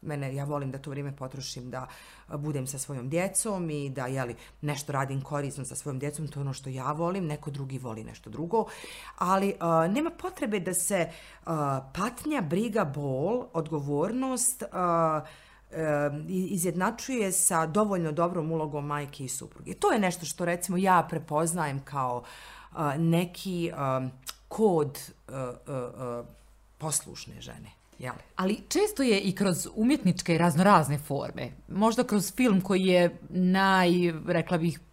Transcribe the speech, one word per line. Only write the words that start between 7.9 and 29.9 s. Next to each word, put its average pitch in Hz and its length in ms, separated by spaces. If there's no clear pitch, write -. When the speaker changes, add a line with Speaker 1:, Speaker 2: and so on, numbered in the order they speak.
Speaker 1:
nešto 113 260
drugo, 170 360
ali, 196 420
a, 165 280
nema 285 220
potrebe 311 500
da 180 140
se, 180 360
a, 143 360
patnja, 247 480
briga, 202 440
bol, 143 680
odgovornost, 165 1160
a, 165 500
e, 147 380
i-, 185 200
izjednačuje 190 840
sa 170 340
dovoljno 180 460
dobrom 170 400
ulogom 151 340
majke 143 400
i 127 40
supruge. - 440
To 403 180
je 247 80
nešto 175 260
što, 160 200
recimo, 175 320
ja 180 320
prepoznajem 156 720
kao, 127 400
a, 147 260
neki, 170 800
a, 131 320
kod, 165 520
a, 110 60
a, 127 220
a, 123 560
poslušne 143 640
žene. 117 380
Jel? 127 140
Speaker 2:
Ali 196 320
često 415 360
je 220 160
i 190 120
kroz 185 440
umjetničke 185 640